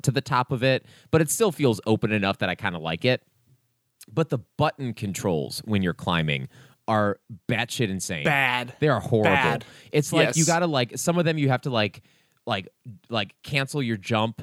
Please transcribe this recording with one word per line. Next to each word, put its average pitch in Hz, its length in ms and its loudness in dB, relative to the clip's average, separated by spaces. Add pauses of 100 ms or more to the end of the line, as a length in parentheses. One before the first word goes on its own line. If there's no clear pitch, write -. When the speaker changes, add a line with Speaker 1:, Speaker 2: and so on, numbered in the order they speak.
Speaker 1:
to - 80 2
the 127 120 0
top 127 300 0
of 123 120 -2
it, 131 220 2 (260)
but 160 100 4
it 147 80 0
still 220 220 2
feels 127 340 2
open 107 260 2
enough 98 280 0
that 98 100 -2
I 87 60 -2
kinda 90 240 -4
like 82 260 -4
it. 127 160 2 (880)
But 156 180 0
the 135 100 -2 (180)
button 139 380 -2
controls 87 720 -4
when 104 180 0
you're 85 100 0
climbing 76 540 -2 (400)
are 104 320 0 (280)
batshit 117 420 -2
insane. 92 340 -6
Speaker 2:
Bad. 123 560 0
Speaker 1:
They 151 80 2
are 127 140 2
horrible. 110 340 2
Speaker 2:
Bad. 123 300 2 (260)
Speaker 1:
It's 147 200 0
like 123 240 2
you 165 60 2
Speaker 2:
Yes. 156 60 4
Speaker 1:
gotta, 170 200 2
like, 127 300 0
some 175 220 0
of 165 60 2
them 160 120 0
you 139 120 2
have 127 120 2
to, 147 80 -6
like, 107 320 0 (440)
like, 98 240 -4 (400)
like, 107 340 -4
cancel 139 400 -2
your 117 140 0
jump, 110 460 -2